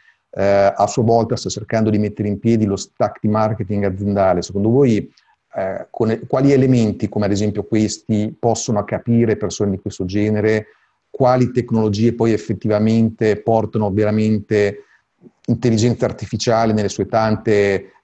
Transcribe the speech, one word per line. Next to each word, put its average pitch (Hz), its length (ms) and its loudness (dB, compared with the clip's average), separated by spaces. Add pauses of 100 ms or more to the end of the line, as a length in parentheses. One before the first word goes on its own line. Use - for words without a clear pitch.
(300)
eh, 98 440 2
a 101 120 2
sua - 160 -2
volta 117 340 2
sta - 140 -8
cercando 110 400 -2
di 104 80 0
mettere 104 300 -4
in 101 100 -4
piedi 113 260 2
lo 98 120 0
stack - 440 -6
di 110 80 -2
marketing 104 560 -2
aziendale. 95 560 0
Secondo 101 300 -2
voi, 120 420 2 (440)
eh, 95 340 -6
con, 110 360 -2
quali 139 260 2
elementi, 123 580 2
come 104 160 -2
ad 98 60 0
esempio 104 320 -2
questi, 107 760 -2
possono 110 460 0
capire 113 520 0
persone 101 360 -4
di 95 60 -4
questo 98 280 -8
genere? 107 600 0 (460)
Quali 127 380 2
tecnologie 113 600 0
poi 113 200 0
effettivamente 107 1080 0
portano 107 520 0
veramente 107 920 0 (580)
intelligenza 117 640 0
artificiale 110 640 -2
nelle 104 160 0
sue 98 180 -4
tante 104 960 0